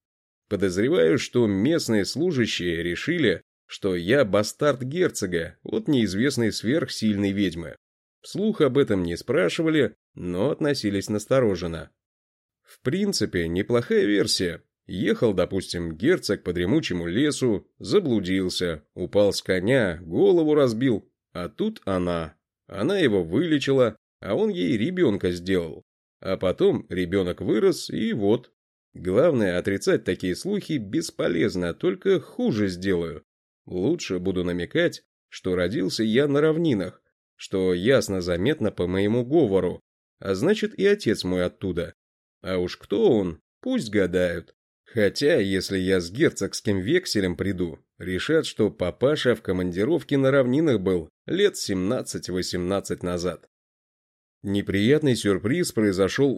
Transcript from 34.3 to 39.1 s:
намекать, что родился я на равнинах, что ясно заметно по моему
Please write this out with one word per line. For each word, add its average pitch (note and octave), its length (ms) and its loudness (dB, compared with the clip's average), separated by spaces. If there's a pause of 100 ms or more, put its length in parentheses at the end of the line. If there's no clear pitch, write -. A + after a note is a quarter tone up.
намекать, F2 600 -2 (240)
что - 280 -4
родился A2 480 -2
я A#2 240 2
на C#3+ 140 0
равнинах, D3+ 640 0 (320)
что F#2 400 0
ясно G2 460 2
заметно F#2 500 0
по - 160 -4
моему G#2 360 0